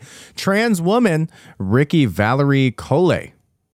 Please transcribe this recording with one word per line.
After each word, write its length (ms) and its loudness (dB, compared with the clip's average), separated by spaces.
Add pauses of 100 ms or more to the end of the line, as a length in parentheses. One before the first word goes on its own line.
(360)
trans 460 -2
woman, 480 0 (280)
Ricky 480 0
Valerie 680 0
Collet. 600 -2 (440)